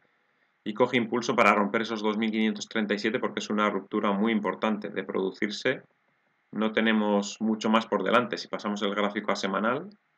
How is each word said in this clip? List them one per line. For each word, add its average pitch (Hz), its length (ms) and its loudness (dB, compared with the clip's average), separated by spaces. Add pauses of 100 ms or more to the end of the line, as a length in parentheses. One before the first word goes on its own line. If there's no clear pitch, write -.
(640)
y 110 120 -6
coge 123 240 2
impulso 117 380 0
para 104 180 8
romper 104 280 2
esos 110 200 -4
dos 107 160 0
mil 113 120 0
quinientos 107 380 0
treinta 107 240 -2
y 101 60 0
siete 113 200 0
porque 104 200 -4
es 104 100 -8
una 104 220 2
ruptura 104 420 -2
muy 104 200 2
importante. 104 580 -2
De 92 140 -6
producirse, 101 800 -4 (680)
no 110 220 -2
tenemos 107 680 2
mucho 110 300 0
más 110 160 4
por 98 160 0
delante. 107 340 2
Si - 120 -12
pasamos 104 340 -6
el 101 120 -2
gráfico 104 380 -2
a 98 40 0
semanal, 110 520 -2 (300)